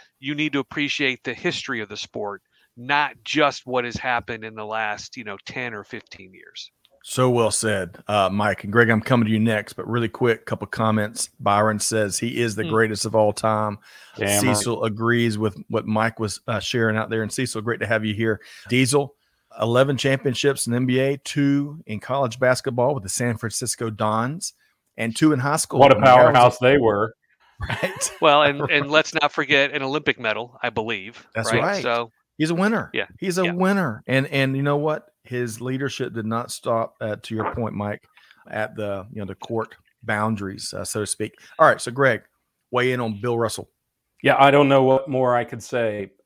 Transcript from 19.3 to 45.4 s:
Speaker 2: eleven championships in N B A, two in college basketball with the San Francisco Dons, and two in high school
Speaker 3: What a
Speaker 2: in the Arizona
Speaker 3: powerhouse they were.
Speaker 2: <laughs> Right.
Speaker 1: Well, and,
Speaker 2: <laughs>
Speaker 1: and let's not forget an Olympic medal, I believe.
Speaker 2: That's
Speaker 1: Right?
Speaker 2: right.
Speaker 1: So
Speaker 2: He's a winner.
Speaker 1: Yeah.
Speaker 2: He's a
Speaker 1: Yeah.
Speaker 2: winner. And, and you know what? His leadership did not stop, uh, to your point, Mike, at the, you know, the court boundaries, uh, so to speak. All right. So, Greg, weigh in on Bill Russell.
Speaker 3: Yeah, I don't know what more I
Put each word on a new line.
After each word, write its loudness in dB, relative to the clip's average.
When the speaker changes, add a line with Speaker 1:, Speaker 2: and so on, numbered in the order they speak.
Speaker 2:
eleven 2
championships 0
in -2
N 0
B 0
A, 0
two -2
in -8
college -4
basketball 2
with -8
the -10
San -2
Francisco -6
Dons, -4
and -4
two 4
in 0
high 0
school 0
Speaker 3:
What 10
a 6
Speaker 2:
in 0
the 8
Arizona 10
Speaker 3:
powerhouse 6
they 6
were. 2
Speaker 2:
<laughs> -20
Right. -6
Speaker 1:
Well, 6
and, 0
Speaker 2:
<laughs> -4
Speaker 1:
and 0
let's 2
not -2
forget 0
an -4
Olympic -2
medal, -6
I -4
believe. -8
Speaker 2:
That's -4
Speaker 1:
Right? 2
Speaker 2:
right. -2
Speaker 1:
So -2
Speaker 2:
He's 0
a -2
winner. -2
Speaker 1:
Yeah. -4
Speaker 2:
He's -4
a 2
Speaker 1:
Yeah. -2
Speaker 2:
winner. 0
And, 0
and 0
you -2
know 0
what? -4
His -6
leadership -6
did -6
not -4
stop, -4
uh, -4
to -10
your -4
point, -4
Mike, -8
at -6
the, -6
you -14
know, -8
the -12
court -8
boundaries, -4
uh, -8
so -6
to -4
speak. -6
All 8
right. 4
So, -8
Greg, 2
weigh 2
in -2
on -4
Bill -2
Russell. -4
Speaker 3:
Yeah, 4
I 10
don't 6
know 6
what 2
more 2
I 0